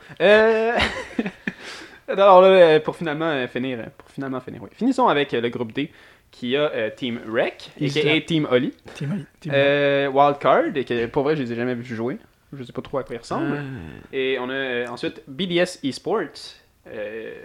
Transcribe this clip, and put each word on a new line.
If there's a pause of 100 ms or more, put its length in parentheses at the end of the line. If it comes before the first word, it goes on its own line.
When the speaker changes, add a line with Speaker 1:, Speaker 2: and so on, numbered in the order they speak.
(200)
Speaker 1:
Euh, (400)
<laughs>
alors
là,
pour
finalement,
euh,
finir,
pour
finalement
finir,
oui.
Finissons
avec,
euh,
le
groupe
D, (400)
qui
a,
euh,
Team
Rec,
Speaker 2:
Ils (120)
Speaker 1:
A
K
A
Speaker 2:
se
Speaker 1:
Team
Oli. (220)
Speaker 2:
Team
Oli, (140)
Team
Speaker 1:
Euh,
Wild
Card,
et
que
pour
vrai,
je
les
ai
jamais
vus
jouer. (340)
Je
sais
pas
trop
à
quoi
ils
ressemblent.
Speaker 3:
Euh. (240)
Speaker 1:
Et
on
a,
euh,
ensuite
B
D
S
Esports, (320)
euh, (120)